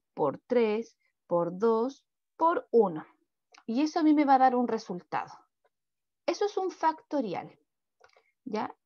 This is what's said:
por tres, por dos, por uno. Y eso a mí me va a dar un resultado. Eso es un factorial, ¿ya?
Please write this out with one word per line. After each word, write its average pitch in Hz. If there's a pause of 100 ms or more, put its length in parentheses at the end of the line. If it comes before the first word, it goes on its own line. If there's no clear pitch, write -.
(140)
por 151
tres, 226 (300)
por 170
dos, 226 (320)
por 330
uno. 185 (600)
Y 233
eso 311
a -
mí 311
me 294
va 269
a -
dar 254
un 247
resultado. 180 (960)
Eso 403
es 403
un 381
factorial, 277 (880)
¿ya? 214 (120)